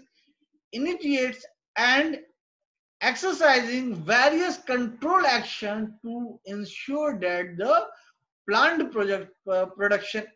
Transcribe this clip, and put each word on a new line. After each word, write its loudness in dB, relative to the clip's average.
initiates -2
and 4
exercising 2
various 4
control 0
action -2
to -8
ensure -4
that -4
the 4
planned 4
project, -2
uh, 2
production 0